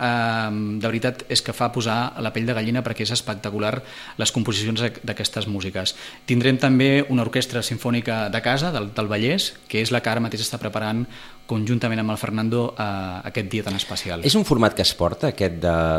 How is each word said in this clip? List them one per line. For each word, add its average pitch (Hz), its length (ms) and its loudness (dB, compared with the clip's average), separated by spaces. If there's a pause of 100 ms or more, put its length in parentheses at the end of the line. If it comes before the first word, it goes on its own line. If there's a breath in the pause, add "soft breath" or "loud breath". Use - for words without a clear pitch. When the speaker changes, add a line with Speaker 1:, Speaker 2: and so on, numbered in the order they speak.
Speaker 1:
ehm, 110 800 0
de 113 60 0
veritat 120 420 -2
és 123 100 2
que - 140 -2
fa 120 160 0
posar 117 500 0
la 110 140 -2
pell 113 140 0
de 123 40 2
gallina 117 300 0
perquè 113 240 -4
és 104 80 0
espectacular 107 640 -2 (420 loud breath)
les 110 160 0
composicions 110 480 0
d'aqu-, 117 240 -2
d'aquestes 107 400 -4
músiques. 95 480 -4 (320 loud breath)
Tindrem 127 320 6
també 139 500 6
una 127 140 4
orquestra 120 400 0
simfònica 113 680 0
de 113 140 -2
casa, 139 320 2
del, 104 180 -4
del 107 140 -2
Vallès, 113 460 0 (160)
que 107 140 0
és 113 120 0
la 120 80 2
que 117 80 0
ara 113 100 0
mateix 110 220 -4
està 113 160 -4
preparant 107 460 -2 (420 loud breath)
conjuntament 110 560 0
amb 110 80 -2
el 107 80 -4
Fernando, 113 580 0
eh, 110 60 -4 (480)
aquest 101 240 -4
dia 107 80 0
tan 98 160 -4
especial. 87 480 -4
Speaker 2:
És - 80 4
un - 100 4
format 113 300 4
que - 80 2
es - 160 2
porta, 87 320 0
aquest 85 320 -2
de 85 160 4 (200)